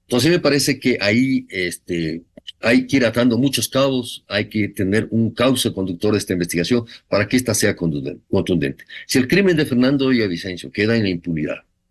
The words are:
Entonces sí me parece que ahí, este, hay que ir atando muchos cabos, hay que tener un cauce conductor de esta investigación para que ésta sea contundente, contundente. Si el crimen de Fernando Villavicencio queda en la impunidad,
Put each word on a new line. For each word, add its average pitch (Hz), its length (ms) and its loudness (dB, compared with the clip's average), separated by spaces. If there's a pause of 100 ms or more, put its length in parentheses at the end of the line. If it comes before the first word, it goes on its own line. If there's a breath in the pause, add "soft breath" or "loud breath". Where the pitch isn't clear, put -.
Entonces 123 260 0
sí - 20 4
me 175 100 2
parece 139 380 0
que 123 220 0
ahí, 127 480 0
este, 85 760 -6 (380)
hay 127 260 2
que 135 120 2
ir 120 80 2
atando 120 320 2
muchos 139 300 0
cabos, 131 600 -2
hay 104 200 -2
que 104 200 -2
tener 101 420 -2
un 113 200 0
cauce 120 420 0
conductor 95 400 -2
de 104 60 2
esta 98 160 -4
investigación 87 500 0 (240 loud breath)
para 104 180 0
que 127 100 0
ésta 123 180 0
sea 101 200 0
contundente, 73 460 -6 (100)
contundente. 82 540 -2 (220 loud breath)
Si - 120 0
el 127 80 2
crimen 185 300 4
de 151 80 2
Fernando 131 440 2
Villavicencio 92 600 -2
queda 107 260 2
en 110 80 2
la 95 40 0
impunidad, 85 560 -4 (260)